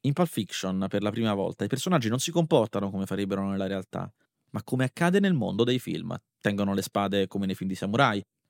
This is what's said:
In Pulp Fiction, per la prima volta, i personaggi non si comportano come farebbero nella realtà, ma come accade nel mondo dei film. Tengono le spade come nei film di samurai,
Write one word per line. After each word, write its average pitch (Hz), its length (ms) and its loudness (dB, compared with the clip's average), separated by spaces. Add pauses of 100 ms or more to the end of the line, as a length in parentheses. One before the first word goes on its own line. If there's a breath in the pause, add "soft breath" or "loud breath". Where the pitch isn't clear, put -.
In 139 120 0
Pulp 170 160 2
Fiction, 95 640 -2
per 101 120 0
la 104 80 0
prima 110 220 0
volta, 98 320 -2
i 101 40 -4
personaggi 139 420 0
non 127 80 0
si 165 140 -4
comportano 120 580 2
come 95 160 -4
farebbero 98 420 -2
nella 98 180 -2
realtà, 95 460 -6 (380)
ma 107 120 -6
come 127 220 0
accade 175 360 2
nel 196 120 4
mondo 107 320 2
dei 123 140 2
film. 87 360 -6 (240)
Tengono 101 360 0
le 98 80 0
spade 98 460 0
come 98 180 -2
nei 95 80 -2
film 95 160 -6
di 92 60 -4
samurai, 107 440 2 (300)